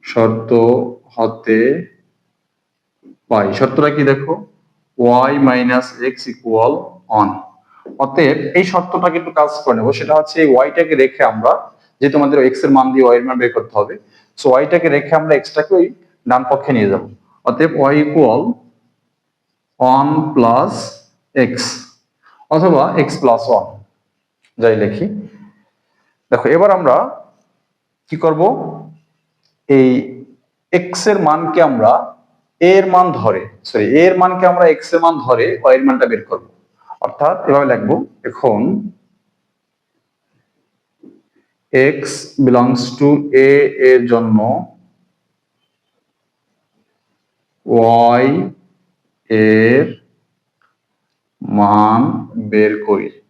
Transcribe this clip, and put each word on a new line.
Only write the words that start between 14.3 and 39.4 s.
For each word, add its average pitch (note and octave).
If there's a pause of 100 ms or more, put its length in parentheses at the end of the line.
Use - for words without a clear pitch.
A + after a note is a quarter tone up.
so -
ওয়াইটাকে D#3+
রেখে C#3+
আমরা D#3
এক্সটাকে D3+
ওই E3+ (440)
ডান B2+ (100)
পক্ষে C#3
নিয়ে G#2
যাব। F#2 (420)
অতএব D#3 (200)
y D3
equal D3 (1600)
one D3 (220)
plus C3 (800)
x - (1000)
অথবা D#3 (220)
x - (140)
plus A#2 (140)
one, F#2+ (920)
যাই A2+
লিখি। C3 (1300)
দেখো, A#2 (100)
এবার G3
আমরা C#3+ (1120)
কি D#3+ (100)
করব, D#3 (1400)
এই C3 (840)
এক্স F3+ (100)
এর G3 (100)
মানকে D#3+ (100)
আমরা A#2 (680)
এ -
এর F#3+
মান F3+ (160)
ধরে, G2+ (280)
সরি, A2 (140)
এ -
এর F#3
মানকে F3+
আমরা F3+
এক্স -
এর E3
মান E3 (100)
ধরে B2 (160)
ওয়াই -
এর C4+
মানটা B3+
বের G#2
করব। - (600)
অর্থাৎ D#3 (120)
এভাবে C#3
লিখব, A2 (400)
এখন A2 (3500)